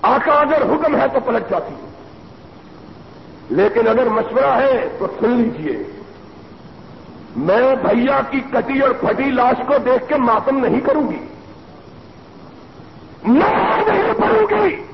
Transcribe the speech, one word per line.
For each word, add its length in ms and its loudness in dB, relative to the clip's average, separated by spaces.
آقا 300 2
اگر 300 4
حکم 340 0
ہے 120 2
تو 120 0
پلٹ 300 -2
جاتی 240 -4
ہے، 120 -16
لیکن 380 2
اگر 180 2
مشورہ 440 0
ہے 380 2
تو 80 -4
سن 100 2
لیجیے، 520 -2
میں 400 2
بھیا 440 2
کی 100 -2
کٹی 400 -2
اور 100 2
پھٹی 340 -2
لاش 320 2
کو 180 2
دیکھ 240 2
کے 80 0
ماتم 400 2
نہیں 240 2
کروں 280 0
گی، 180 -8
میں 540 2
نہیں 340 2
پڑوں 300 4
گی 320 2